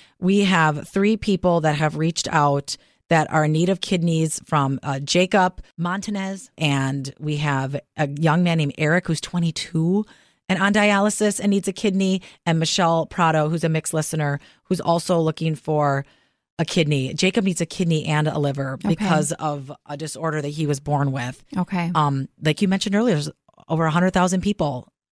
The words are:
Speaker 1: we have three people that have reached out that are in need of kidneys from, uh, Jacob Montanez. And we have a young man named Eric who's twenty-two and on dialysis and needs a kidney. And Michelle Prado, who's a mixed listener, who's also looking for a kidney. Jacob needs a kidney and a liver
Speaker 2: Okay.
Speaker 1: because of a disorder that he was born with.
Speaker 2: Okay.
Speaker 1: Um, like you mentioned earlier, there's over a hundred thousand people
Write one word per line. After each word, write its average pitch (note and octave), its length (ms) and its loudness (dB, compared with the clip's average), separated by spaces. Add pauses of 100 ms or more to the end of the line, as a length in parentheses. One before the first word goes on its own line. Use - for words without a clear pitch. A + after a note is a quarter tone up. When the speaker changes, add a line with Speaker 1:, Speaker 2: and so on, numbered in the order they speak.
(200)
Speaker 1:
we G3 240 2
have D#3+ 440 2
three G#3 300 2
people F3+ 440 2
that D3+ 140 2
have D3+ 200 0
reached D#3+ 360 -2
out C#3+ 440 0 (340)
that D#3+ 220 2
are D#3 140 2
in D3+ 60 2
need E3 180 2
of F#3 100 0
kidneys E3 680 -2
from, C#3 360 0
uh, C#3 180 -4
Jacob F#3 640 2 (160)
Montanez. F#3+ 800 -6
And C#3 640 -2
we D3+ 180 -4
have C#3 420 -2 (160)
a D3 140 -2 (100)
young E3 240 4
man E3 140 2
named D3 200 0
Eric D#3+ 300 0
who's D#3+ 140 -2
twenty-two E3+ 840 -2 (440)
and F#3+ 120 0
on G3+ 120 4
dialysis G#3 640 2
and G3+ 120 0
needs G3 180 0
a F#3 40 -2
kidney. F#3+ 480 0 (240)
And E3 140 2
Michelle E3 460 2
Prado, D#3+ 440 2
who's E3 140 -2
a E3 60 2
mixed D#3+ 240 -2
listener, D3+ 460 -2 (260)
who's F3+ 160 -2
also E3+ 380 0
looking D#3+ 360 -2
for C#3+ 500 0 (580)
a - 20 -2
kidney. D3 480 0
Jacob F#3+ 320 2
needs F3+ 160 0
a E3 60 -2
kidney E3 380 -2
and D3+ 220 2
a D3+ 120 -2
liver C#3 340 -2
Speaker 2:
Okay. E3 160 -8
Speaker 1:
because E3 440 2
of D3 380 -6 (140)
a D3 100 -12
disorder D#3 460 -6
that C#3+ 80 -6
he D3+ 160 -4
was C#3+ 140 0
born C#3 320 0
with. C3 320 -8 (120)
Speaker 2:
Okay. F3 380 -2
Speaker 1:
Um, C#3+ 340 0 (140)
like D#3 220 0
you G3 40 4
mentioned G3 280 0
earlier, A3+ 200 2
there's D3 140 -4 (400)
over D#3+ 160 0
a D#3 60 0
hundred F3 220 2
thousand F3+ 280 2
people D#3+ 460 -2 (240)